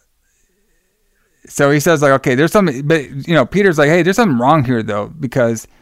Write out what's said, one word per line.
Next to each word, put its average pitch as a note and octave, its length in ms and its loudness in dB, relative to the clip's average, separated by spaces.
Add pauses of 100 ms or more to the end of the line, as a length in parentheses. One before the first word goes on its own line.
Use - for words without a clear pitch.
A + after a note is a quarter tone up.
(1500)
so C#3+ 260 0
he D3+ 80 2
says, D#3+ 220 2
like, C#3+ 120 4
"Okay, C3 220 0
there's D#3 160 0
something," D3 360 0
but, D#3 220 -2 (180)
you E3+ 60 -2
know, C#3+ 120 2
Peter's F#3 320 0
like, D3 120 2
"Hey, F3 120 4
there's F#3 140 0
something G3 220 0
wrong C#3 260 2
here, A#2+ 200 -2
though, G#2 240 -6
because, A#2 600 -4 (140)